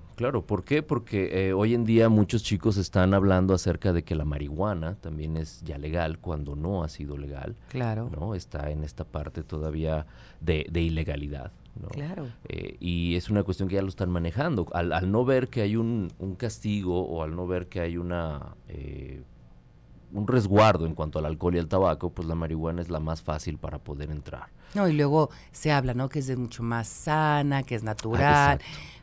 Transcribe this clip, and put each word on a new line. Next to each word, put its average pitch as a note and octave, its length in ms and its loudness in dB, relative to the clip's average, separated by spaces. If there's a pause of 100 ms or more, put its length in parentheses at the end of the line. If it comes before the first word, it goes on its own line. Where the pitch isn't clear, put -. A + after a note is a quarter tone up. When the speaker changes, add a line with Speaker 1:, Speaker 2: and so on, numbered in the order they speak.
(160)
Speaker 1:
claro. A#2+ 280 0
¿Por F#2+ 200 -2
qué? D3 180 0
Porque, G2 680 0
eh, F#2+ 40 2
hoy G#2+ 220 4
en A#2+ 100 2
día A2+ 240 8
muchos G#2+ 320 6
chicos G#2 360 2
están F#2+ 360 4
hablando F#2+ 400 6
acerca F2+ 400 2
de E2+ 100 2
que - 120 -4
la D2+ 100 0
marihuana D#2 680 -2
también D#2 420 -6
es D#2+ 260 -8
ya D2+ 140 -8
legal D#2 400 -2
cuando D2 380 -6
no E2+ 280 -2
ha D#2 60 -4
sido C#2+ 280 -10
legal. C#2+ 380 -10 (140)
Speaker 2:
Claro. A#2 400 -4
Speaker 1:
¿No? E2 240 -6
Está D2+ 380 -6
en D2+ 120 -4
esta D#2 200 -8
parte D2+ 400 -8
todavía D#2 640 -4 (320)
de, D#2+ 320 0
de E2+ 100 0
ilegalidad, D2 680 -2 (280)
¿no? - 100 -10
Speaker 2:
Claro. D3 400 -8 (180)
Speaker 1:
Eh, - 320 -8
y E2+ 360 0
es F2+ 140 -2
una G#2 140 2
cuestión F#2+ 260 -2
que F#2+ 60 -2
ya G2 80 2
lo F#2+ 60 -2
están F#2 200 -2
manejando. F2+ 640 0
Al, E2+ 200 0
al F2+ 180 0
no A#2 140 2
ver C3 240 2
que A#2+ 120 -2
hay G#2 140 2
un, A2+ 420 -2
un F#2+ 180 -6
castigo G2+ 680 -2
o D#2+ 160 -4
al D#2 140 -4
no F2+ 100 -6
ver F2+ 220 -4
que F2+ 140 -6
hay E2+ 160 -2
una, E2 580 -4 (120)
eh, C#2 560 -12 (920)
un G2+ 140 -2
resguardo G2+ 580 6
en D#2+ 100 -2
cuanto D#2 240 -2
al D#2 60 0
alcohol E2 300 0
y E2+ 40 4
al E2 80 0
tabaco, F2 440 2
pues E2+ 160 -6
la E2 80 -2
marihuana E2 460 -2
es E2 80 -8
la D#2+ 120 -4
más D#2 200 -4
fácil D2+ 360 -4
para D#2 220 -10
poder D2 320 -8
entrar. - 380 -10 (240)
Speaker 2:
No, G3+ 140 2
y D#3+ 60 4
luego D3 360 4 (220)
se - 200 -2
habla, C3 220 2
¿no? B2+ 140 -2
Que D3+ 120 -6
es C3 80 -4
de C3 100 -2
mucho A#2+ 260 -6
más A#2 240 -2
sana, D3 760 2
que B2+ 120 -4
es G#2+ 80 -4
natural. A2 400 0
Speaker 1:
Ah, C#3+ 300 8
exacto. C#3 120 -2 (380)